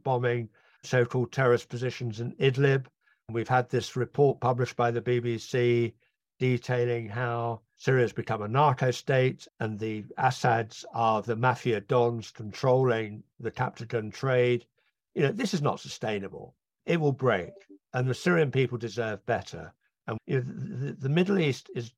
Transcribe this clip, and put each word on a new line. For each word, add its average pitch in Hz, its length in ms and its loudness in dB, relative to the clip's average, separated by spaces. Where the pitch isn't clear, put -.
bombing 120 460 0
so-called 123 480 2
terrorist 120 380 4
positions 120 500 -6
in 120 140 -6
Idlib. 135 520 2
We've 113 160 -4
had 127 220 2
this - 260 -2
report 131 460 2
published 123 340 0
by 120 160 2
the 117 100 -4
B 123 180 0
B 117 180 -2
C 120 560 0
detailing 120 720 0
how 117 540 -4
Syria 131 260 4
has 110 100 0
become 110 280 -4
a 104 60 -6
narco 131 440 4
state 131 560 0
and 110 200 -4
the 107 240 -4
Assads 117 760 0
are 113 280 2
the 113 140 -4
mafia 120 460 0
dons 120 500 0
controlling 113 920 0
the 113 120 -6
captagon 113 600 -4
trade. 123 520 2
You 165 80 2
know, 139 80 2
this 220 220 -4
is 165 80 -2
not 123 180 0
sustainable. - 760 -8
It 170 140 2
will 147 120 2
break, 107 400 0
and 127 140 0
the 127 60 0
Syrian 160 380 2
people 123 260 0
deserve 110 480 -6
better. 95 480 -4
And, 110 100 -6
you 135 100 0
know, 127 40 0
the, 131 520 -8
the 135 160 -6
Middle 185 300 2
East 147 360 -2
is 117 220 -8